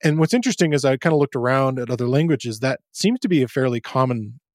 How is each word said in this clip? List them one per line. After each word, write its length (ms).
And 160
what's 140
interesting 400
is 100
I 140
kinda 180
looked 200
around 440
at 100
other 180
languages. 520
That 220
seems 300
to 80
be 120
a 60
fairly 320
common 600